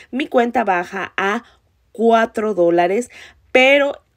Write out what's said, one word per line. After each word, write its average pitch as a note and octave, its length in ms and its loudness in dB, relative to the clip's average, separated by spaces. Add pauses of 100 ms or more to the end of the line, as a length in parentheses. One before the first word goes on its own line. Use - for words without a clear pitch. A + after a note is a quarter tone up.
(120)
Mi C4+ 160 -6
cuenta A#3+ 360 0
baja F#3 540 -4
a G3+ 260 -4 (480)
cuatro A3+ 640 0
dólares. F3 560 0 (420)
Pero, C#4 500 2 (160)